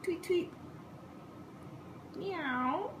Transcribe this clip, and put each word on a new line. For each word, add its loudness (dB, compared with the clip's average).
Tweet, 2
tweet. 6
Meow. 4